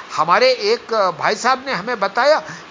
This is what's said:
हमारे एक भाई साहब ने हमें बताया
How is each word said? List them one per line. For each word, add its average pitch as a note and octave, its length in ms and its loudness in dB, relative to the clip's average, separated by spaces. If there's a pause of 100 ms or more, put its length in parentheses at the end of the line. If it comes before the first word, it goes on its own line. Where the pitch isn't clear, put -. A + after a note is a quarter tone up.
(160)
हमारे F#3 360 4
एक A3 680 0
भाई F#3 160 0
साहब B3+ 320 0
ने C4 60 -4
हमें G#3+ 260 -4
बताया A#3+ 440 2 (280)